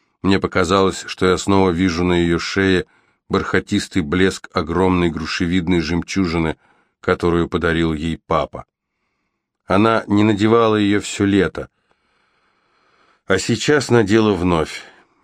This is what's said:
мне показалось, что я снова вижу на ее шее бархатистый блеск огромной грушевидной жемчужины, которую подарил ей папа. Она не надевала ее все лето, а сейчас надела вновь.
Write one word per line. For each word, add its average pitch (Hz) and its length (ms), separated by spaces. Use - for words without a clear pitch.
мне 95 160
показалось, 95 680
что - 200
я 90 100
снова 98 340
вижу 87 340
на 90 100
ее 85 240
шее 95 480
бархатистый 98 720
блеск 90 540
огромной 87 560
грушевидной 85 720
жемчужины, 82 760
которую 85 480
подарил 82 440
ей 80 340
папа. 76 380
Она 107 400
не 104 180
надевала 110 520
ее 101 240
все - 260
лето, 92 420
а 95 80
сейчас 131 520
надела 110 420
вновь. 85 500